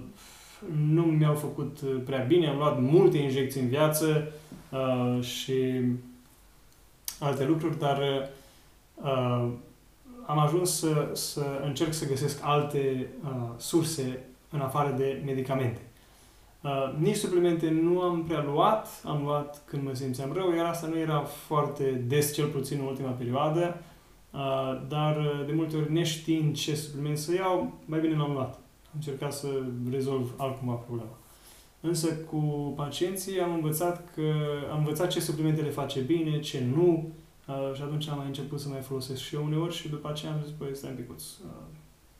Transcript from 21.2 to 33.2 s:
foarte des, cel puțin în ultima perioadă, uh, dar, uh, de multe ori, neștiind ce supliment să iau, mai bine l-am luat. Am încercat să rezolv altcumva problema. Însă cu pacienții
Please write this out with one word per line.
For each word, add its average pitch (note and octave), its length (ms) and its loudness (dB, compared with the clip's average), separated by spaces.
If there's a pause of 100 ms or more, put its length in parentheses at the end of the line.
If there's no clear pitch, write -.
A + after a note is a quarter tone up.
foarte C#3 840 0
des, D3 280 4
cel D3 140 2
puțin C#3+ 320 -2
în C3+ 60 -2
ultima C3+ 240 -4
perioadă, D3+ 720 0 (500)
uh, C3+ 580 -2
dar, D3+ 280 2
uh, D3 300 0
de D3 60 -4
multe D#3 240 0
ori, D3+ 160 0
neștiind D#3+ 640 2
ce - 180 -2
supliment D3 440 -4
să E3 160 -2
iau, F#3 400 2 (100)
mai D#3 160 -2
bine D#3 160 2
l-am C#3+ 160 0
luat. C3 220 -4
Am - 400 -20
încercat C#3+ 380 -6
să - 160 -6 (420)
rezolv C3 460 0
altcumva B2 380 -4
problema. A#2 440 -8 (640)
Însă D#3+ 340 0
cu D3 640 -2
pacienții F#3 640 -4